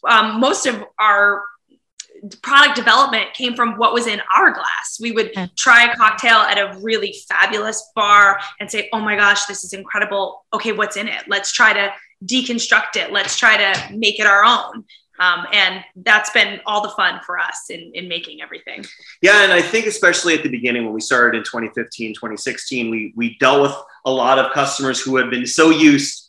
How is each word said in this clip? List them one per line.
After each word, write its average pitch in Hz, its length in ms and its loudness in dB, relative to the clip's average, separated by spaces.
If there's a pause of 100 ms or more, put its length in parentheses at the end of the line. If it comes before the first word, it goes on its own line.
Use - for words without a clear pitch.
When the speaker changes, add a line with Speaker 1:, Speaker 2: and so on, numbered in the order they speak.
Speaker 1:
Um, 220 320 2
most 285 280 0
of 214 180 -4 (160)
our 202 420 2 (1000)
product 277 340 4
development 233 580 2
came 247 200 -6
from 233 220 -2
what 226 160 0
was 233 140 -2
in 208 140 -4 (140)
our 349 180 4
glass. - 480 -8
We 226 120 -6
would 220 220 -2
Speaker 2:
Yeah. 185 120 -6 (100)
Speaker 1:
try 240 340 6
a 233 60 -4
cocktail 226 400 4
at 208 220 2
a 196 220 -4
really 214 340 -4 (140)
fabulous 214 680 -2
bar 202 460 4 (200)
and 202 100 -10
say, 208 220 -6
"Oh 220 80 -2
my 208 160 -2
gosh, 202 300 2
this 190 180 -12
is 185 80 -14
incredible. 196 800 -6
Okay, 220 200 -4
what's 202 240 -4
in 214 120 -8
it? - 200 -10
Let's 196 240 -4
try 220 200 4
to 202 200 -2 (320)
deconstruct 233 720 -2
it. 180 160 -6
Let's 196 240 -4
try 220 200 4
to 196 400 -2
make 208 240 -2
it 214 60 2
our 202 180 6
own." 233 400 0 (340)
Um, 175 340 0
and 190 300 0 (140)
that's 208 340 2
been 202 360 0
all 208 160 -2
the 208 80 -8
fun 175 340 -4
for 175 140 -8
us - 320 -8
in, 170 240 -14
in 175 120 -12
making 165 360 -12
everything. - 420 -18 (380)
Speaker 3:
Yeah. 202 220 8
And 190 80 4
I 175 100 4
think 214 240 -2
especially 175 480 2
at 156 80 -2
the 139 80 -4
beginning, 120 340 -4
when 110 100 -6
we 107 60 -6
started 120 380 2
in 101 60 -8
twenty 113 300 -8
fifteen, 113 400 -8
twenty 107 220 -12
sixteen, 117 540 -8
we, 110 260 -6
we 117 220 -4
dealt 139 240 4
with 139 120 0 (300)
a 131 60 -2
lot 131 280 2
of 131 140 0
customers 135 480 -2
who 131 160 -2
had 123 140 0
been 123 160 -4
so 160 240 4
used 147 580 4